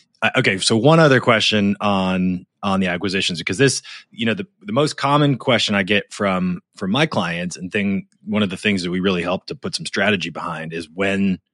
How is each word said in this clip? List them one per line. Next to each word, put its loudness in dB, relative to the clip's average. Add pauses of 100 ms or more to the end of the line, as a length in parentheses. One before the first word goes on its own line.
(220)
Uh, 2
okay, 2
so 0
one 6
other 6
question 2
on, 0 (160)
on 0
the 0
acquisitions, -2
because -4
this, 4 (300)
you -8
know, 0
the, -8 (140)
the -10
most 0
common 2
question 0
I 2
get 0
from, -2 (160)
from -4
my 2
clients -4
and -12
thing, -2 (180)
one -2
of -4
the -8
things -2
that -4
we -2
really 0
help -4
to -10
put -10
some -8
strategy -2
behind -10
is -8
when, -2 (140)